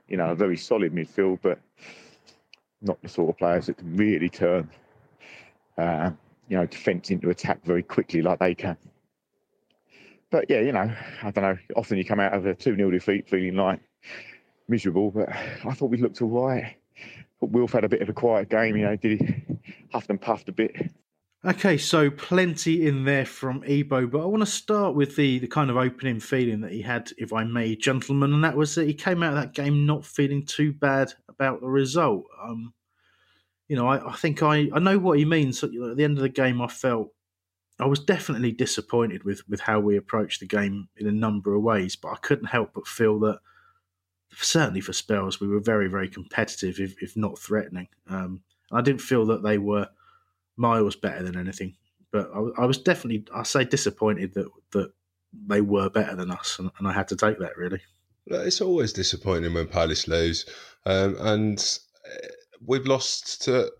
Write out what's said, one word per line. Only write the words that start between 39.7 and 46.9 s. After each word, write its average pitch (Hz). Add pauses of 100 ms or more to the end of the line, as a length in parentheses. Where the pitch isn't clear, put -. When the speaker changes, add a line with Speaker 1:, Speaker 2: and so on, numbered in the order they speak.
Speaker 2:
we 104
approached 101
the 95
game 101
in 104
a 104
number 104
of 104
ways, 101
but -
I 90
couldn't 117
help 113
but -
feel 107
that 107 (920)
certainly 113
for 92
spells, 95
we 101
were 104
very, 104
very 95
competitive, 95
if, 95